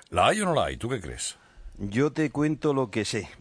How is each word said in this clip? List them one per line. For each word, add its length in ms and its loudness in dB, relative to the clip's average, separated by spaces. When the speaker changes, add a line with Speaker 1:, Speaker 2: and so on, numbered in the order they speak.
Speaker 1:
¿La 180 4
hay 140 2
o 20 0
no 100 2
la 120 2
hay? 100 -4
¿Tú 140 -6
qué 100 -4
crees? 360 -8
Speaker 2:
Yo 300 2
te 180 0
cuento 440 0
lo 160 0
que 160 0
sé. 220 -4